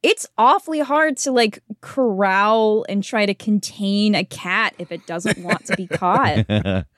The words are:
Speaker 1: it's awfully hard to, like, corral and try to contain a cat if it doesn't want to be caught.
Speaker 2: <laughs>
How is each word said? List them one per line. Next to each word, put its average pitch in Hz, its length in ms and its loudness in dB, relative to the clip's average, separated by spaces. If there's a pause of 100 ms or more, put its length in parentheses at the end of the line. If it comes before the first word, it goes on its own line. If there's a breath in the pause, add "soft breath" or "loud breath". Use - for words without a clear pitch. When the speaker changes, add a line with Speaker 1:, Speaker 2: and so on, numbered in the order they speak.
Speaker 1:
it's - 240 0 (100)
awfully 311 420 4
hard 294 380 0
to, - 140 -4
like, 233 280 2 (220)
corral 214 1080 2
and 196 140 -2
try 214 220 0
to 202 100 -2
contain 208 800 0
a 185 100 0
cat 202 540 -4
if 175 120 -10
it 170 160 -12
doesn't 175 360 -4
want 175 240 -4
to 190 100 -2
be 185 100 -6
caught. 180 640 0
Speaker 2:
<laughs> 98 360 0 (120)